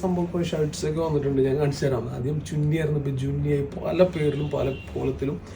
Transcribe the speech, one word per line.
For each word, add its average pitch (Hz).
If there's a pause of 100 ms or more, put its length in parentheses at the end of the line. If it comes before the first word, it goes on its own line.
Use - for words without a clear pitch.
സംഭവം 180
ഇപ്പോൾ 170
ഷർട്ട്സ് 156
ഒക്കെ 156
വന്നിട്ടുണ്ട്, 139
ഞാൻ 135
കാണിച്ചു 143
തരാം. 120 (100)
ആദ്യം 135 (120)
ചുന്നി 151
ആയിരുന്നു, 151
ഇപ്പം 139
ജുനി 143
ആയി, 143 (120)
പല 160 (160)
പേരിലും 147
പല 135 (260)
കോലത്തിലും 135 (180)